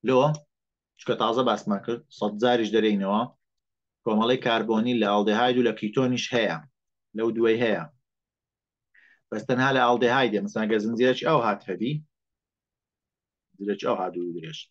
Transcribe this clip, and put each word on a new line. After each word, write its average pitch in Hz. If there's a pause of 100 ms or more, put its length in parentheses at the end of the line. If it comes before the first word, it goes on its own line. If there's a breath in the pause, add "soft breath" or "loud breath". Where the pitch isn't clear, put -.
لۆ، 131 (760)
چکە -
تازە 117
باسمان 104
کرد، 117
سەد 104
جاریش 117
دەرەینەوە، 107 (840)
کۆمەڵەی 117
کاربۆنی 113
لە 104
ئەڵدەهاید 107
و 123
لە 107
کیتۆنیش 123
هەیە، 98 (580)
لەو 113
دووەی 113
هەیە. 98 (1500 soft breath)
بەس 107
تەنها 131
لە 127
ئەڵدەهایدێ، 120
مەسەڵەن، 104
ئەگەر 110
زنجیرەی 123
ئەو 160
هات 104
هەبی، 117 (1500)
زنجیرەی 101
ئەو 110
هات 87
دوو 87
درێژ. 80 (120)